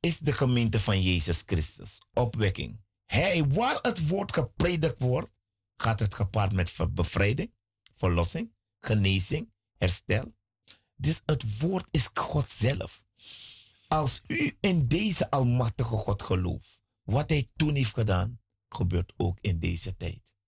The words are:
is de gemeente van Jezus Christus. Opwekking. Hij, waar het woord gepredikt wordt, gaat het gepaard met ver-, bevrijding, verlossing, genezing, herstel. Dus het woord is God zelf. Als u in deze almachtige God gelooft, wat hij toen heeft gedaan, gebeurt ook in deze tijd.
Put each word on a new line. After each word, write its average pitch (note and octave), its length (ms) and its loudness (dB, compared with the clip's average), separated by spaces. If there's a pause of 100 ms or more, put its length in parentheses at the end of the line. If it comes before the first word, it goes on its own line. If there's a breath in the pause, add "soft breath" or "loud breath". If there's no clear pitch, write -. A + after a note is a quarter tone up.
is E3+ 180 -2
de D3 140 0
gemeente A#2+ 480 2
van G2 220 2
Jezus F2 440 2
Christus. - 520 -4 (140)
Opwekking. G#2 680 -2 (240)
Hij, E3+ 440 2
waar A3 340 2
het F3+ 260 0
woord G3 240 -2
gepredikt E3 680 0
wordt, B2+ 340 0 (440)
gaat A2+ 240 0
het G2+ 140 0
gepaard G2+ 380 0
met F2+ 180 0
ver-, - 220 -2
bevrijding, G#2 600 0 (420)
verlossing, F2+ 580 0 (280)
genezing, G2+ 720 2 (240)
herstel. - 580 -2 (600 loud breath)
Dus C#3+ 300 -2
het A2 340 -2
woord F3+ 300 -2
is - 240 0
God - 360 -2
zelf. - 540 -2 (840 loud breath)
Als D#3 380 0
u - 340 -2
in E3+ 280 2
deze F3 420 0
almachtige A#2+ 680 0
God G2 260 -2
gelooft, - 580 -4 (220)
wat C3+ 280 0
hij D3 260 0
toen D3+ 180 2
heeft C3 200 0
gedaan, G#2 460 0 (280)
gebeurt F2 480 -2
ook F2+ 240 -2
in F2+ 180 0
deze F2 380 -4
tijd. - 380 -10 (140)